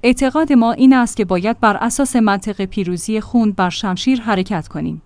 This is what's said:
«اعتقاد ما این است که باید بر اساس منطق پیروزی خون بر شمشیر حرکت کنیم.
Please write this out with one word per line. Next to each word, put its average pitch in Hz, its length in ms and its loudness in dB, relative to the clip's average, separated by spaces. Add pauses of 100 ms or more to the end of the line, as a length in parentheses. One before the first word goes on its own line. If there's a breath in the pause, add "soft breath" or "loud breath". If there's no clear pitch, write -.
«اعتقاد 269 500 2
ما 233 200 4
این 262 220 6
است 240 220 0
که 214 80 -2
باید 190 360 -2
بر 208 160 2
اساس 254 400 -2
منطق 202 480 0
پیروزی 190 560 -4
خون 214 320 0
بر 185 180 0
شمشیر 214 500 -2
حرکت 196 480 -4
کنیم. 160 380 -8